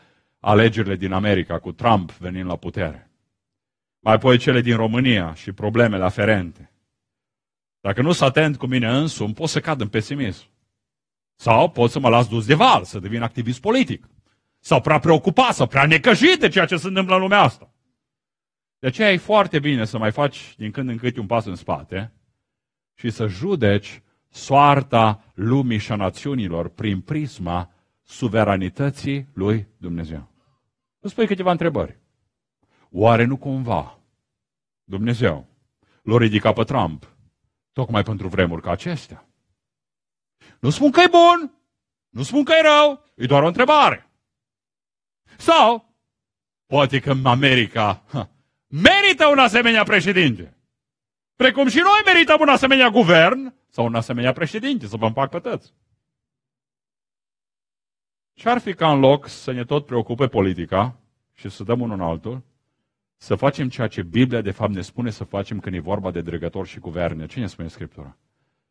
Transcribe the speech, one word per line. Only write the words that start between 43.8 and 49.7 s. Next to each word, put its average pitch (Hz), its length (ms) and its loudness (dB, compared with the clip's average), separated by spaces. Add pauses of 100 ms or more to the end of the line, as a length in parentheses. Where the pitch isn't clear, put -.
Sau, 240 540 2 (720)
poate 139 340 0
că 143 100 -6
în 131 160 0
America, 120 760 0 (100)
ha, 117 180 -8 (360)
merită 320 600 2
un 285 120 4
asemenea 233 440 2